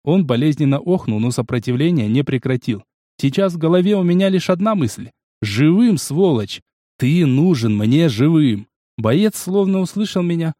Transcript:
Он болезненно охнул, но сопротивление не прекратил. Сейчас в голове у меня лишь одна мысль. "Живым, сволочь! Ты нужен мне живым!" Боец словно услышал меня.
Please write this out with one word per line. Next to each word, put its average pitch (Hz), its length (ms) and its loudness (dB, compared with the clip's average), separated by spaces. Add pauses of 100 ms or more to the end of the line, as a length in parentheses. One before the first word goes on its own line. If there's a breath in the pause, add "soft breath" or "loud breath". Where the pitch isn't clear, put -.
Он 170 220 0
болезненно 139 520 0
охнул, 143 440 -2
но 123 100 -2
сопротивление 123 800 -2
не 131 140 0
прекратил. 123 600 -4 (340)
Сейчас 180 360 -2
в 175 40 -8
голове 180 380 2
у 190 80 0
меня 180 240 2
лишь 190 220 0
одна 202 260 0
мысль. - 360 -4 (300)
"Живым, 156 560 2
сволочь! 139 600 -2 (380)
Ты 156 280 2
нужен 127 520 2
мне 135 320 2
живым!" 127 580 2 (300)
Боец 147 400 0
словно 190 420 0
услышал 190 420 -4
меня. 170 380 -2